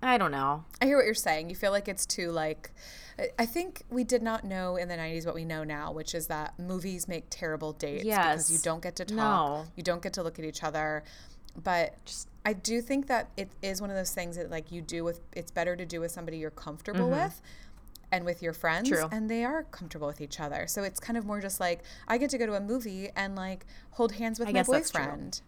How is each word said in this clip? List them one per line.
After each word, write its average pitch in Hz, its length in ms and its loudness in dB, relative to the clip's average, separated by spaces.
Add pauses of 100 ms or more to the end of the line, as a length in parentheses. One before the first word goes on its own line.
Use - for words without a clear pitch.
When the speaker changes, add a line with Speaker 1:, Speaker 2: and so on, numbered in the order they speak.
Speaker 1:
I 254 160 6
don't 180 120 6
know. 143 340 2 (180)
Speaker 2:
I 254 40 8
hear 277 120 8
what 247 80 10
you're 220 80 4
saying. 160 340 2
You 180 80 -6
feel 196 160 4
like 202 160 2
it's 190 160 0
too, 175 260 0
like, 156 400 0 (480)
I, - 200 0
I 233 80 4
think 339 420 -4
we 247 160 2
did 240 180 4
not 226 220 0
know 185 320 -2
in 175 120 0
the 175 100 -2
nineties 165 260 -4
what 165 100 -2
we 165 120 -6
know 156 180 -4
now, 151 260 -4
which 156 240 -6
is 160 120 -2
that 151 320 -4
movies 180 500 -4
make 165 220 -6
terrible 156 420 -2
dates 147 320 -4
because 170 460 4
you - 60 4
Speaker 1:
Yes. - 60 2
Speaker 2:
don't 165 200 0
get 180 140 -4
to 180 100 -4
talk. 214 100 -2
Speaker 1:
No. 160 580 4
Speaker 2:
You 175 80 -8
don't 170 200 2
get 190 120 -4
to 190 80 -2
look 165 160 -4
at 160 60 -6
each 156 180 -6
other. 151 400 0 (540)
But 170 380 2 (100)
Speaker 1:
Just - 240 -10 (160)
Speaker 2:
I 214 80 4
do 220 300 2
think 277 260 2
that 247 300 2
it 196 120 -4 (120)
is 190 180 -2
one 202 100 -4
of 190 60 0
those 185 160 0
things 175 240 -4
that, 175 140 -4
like, 160 200 -6
you 170 120 -8
do 165 200 -4
with, 170 180 -2 (120)
it's 170 180 -8
better 175 260 0
to 180 100 -6
do 170 140 -4
with 165 120 -2
somebody 165 240 -6
you're 156 140 -4
comfortable 175 580 -2
Speaker 1:
Mm-hmm. 277 160 4
Speaker 2:
with 392 160 -6 (720)
and 180 120 2
with 175 180 -2
your 165 100 0
friends, 170 360 2
Speaker 1:
True. 160 240 4
Speaker 2:
and 220 180 0
they 226 140 2
are 302 200 0
comfortable 156 440 -8
with 147 120 -6
each 143 200 -8
other. 151 260 -2
So 202 160 -2
it's 190 160 -2
kind 233 180 -2
of 226 100 -2
more 208 140 -2
just 196 200 -4
like, 175 240 2 (240)
I 233 100 4
get 277 120 4
to 262 80 0
go 233 80 4
to 214 80 0
a 196 60 4
movie 202 540 -2
and, 196 220 0
like, 185 300 -6 (260)
hold 233 200 4
hands 220 280 -2
with 226 80 0
Speaker 1:
I 208 40 2
Speaker 2:
my 190 80 6
Speaker 1:
guess 185 80 6
that's 294 220 6
true. 147 140 2
Speaker 2:
boyfriend. 147 440 -6